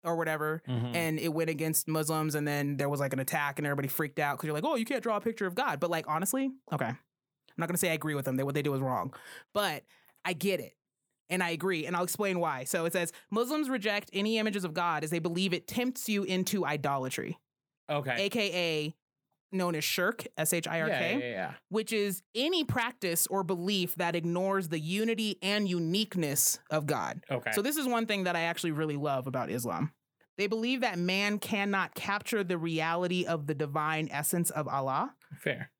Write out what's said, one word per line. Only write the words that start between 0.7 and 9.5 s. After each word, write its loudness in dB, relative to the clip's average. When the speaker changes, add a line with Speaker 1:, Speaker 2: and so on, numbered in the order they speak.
Speaker 1:
and 0
it 0
went 0
against 0
Muslims, 0
and 0
then 0
there 2
was, 0
like, 0
an 0
attack, 0
and -2
everybody 0
freaked -2
out 0
'cause -6
you're -2
like, -2
"Oh, 2
you 0
can't -2
draw 0
a 0
picture -2
of -2
God." 0
But, 2
like, 0
honestly, 0
okay. 0
I'm -2
not -2
gonna 0
say 2
I 2
agree -2
with 0
them. 0
They, 2
what 0
they 2
do 2
is 0
wrong. -2